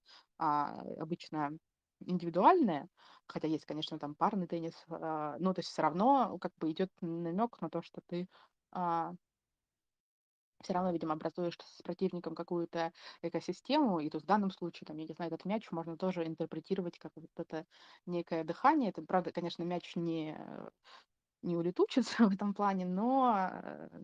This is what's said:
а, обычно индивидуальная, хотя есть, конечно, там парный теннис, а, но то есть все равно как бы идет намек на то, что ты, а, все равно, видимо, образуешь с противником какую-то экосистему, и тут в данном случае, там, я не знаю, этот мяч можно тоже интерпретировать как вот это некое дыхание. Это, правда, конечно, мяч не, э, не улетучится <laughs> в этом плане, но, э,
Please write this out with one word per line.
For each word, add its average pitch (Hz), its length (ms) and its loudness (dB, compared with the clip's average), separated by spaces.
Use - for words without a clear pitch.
а, 147 420 0
обычно 156 500 -4
индивидуальная, 180 800 4
хотя 160 200 -4
есть, 156 180 -2
конечно, 151 340 -6
там 147 160 -6
парный 190 320 2
теннис, 165 420 -6
а, 156 500 -4
но 185 140 2
то 185 80 -6
есть - 100 -8
все - 120 -2
равно 196 560 4
как - 200 -4
бы 160 120 0
идет 185 180 -2
намек 170 600 -2
на 165 80 -4
то, 170 120 -4
что - 260 -14
ты, 180 200 -4
а, 170 420 -2
все 196 100 -2
равно, 180 180 2
видимо, 160 220 -2
образуешь 170 460 -4
с - 220 -20
противником 175 540 -4
какую-то 170 560 -2
экосистему, 185 760 2
и 151 100 -2
тут 156 140 -6
в - 40 -20
данном 196 240 4
случае, - 360 -8
там, 156 100 -10
я 156 100 -8
не 160 60 -8
знаю, 165 180 -6
этот 160 140 -6
мяч 196 260 -4
можно 165 260 -6
тоже 180 300 -2
интерпретировать 165 720 -4
как 160 160 -14
вот 160 220 -18
это 165 280 -8
некое 170 380 -2
дыхание. 247 480 4
Это, - 100 -6
правда, 180 300 0
конечно, 170 320 -4
мяч 175 320 -4
не, 165 420 -2
э, - 320 -12
не 175 140 0
улетучится 208 600 2
<laughs> 226 120 10
в 190 40 4
этом 202 200 0
плане, 196 340 2
но, 220 640 4
э, 76 260 -12